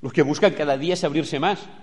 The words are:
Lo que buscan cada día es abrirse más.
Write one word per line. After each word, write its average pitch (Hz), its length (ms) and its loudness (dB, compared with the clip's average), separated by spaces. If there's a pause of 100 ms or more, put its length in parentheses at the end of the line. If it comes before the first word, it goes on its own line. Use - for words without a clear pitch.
Lo 135 100 -6
que 160 100 4
buscan 151 320 4
cada 143 240 0
día 156 160 -2
es 175 100 -4
abrirse 151 360 -2
más. 185 280 -2 (160)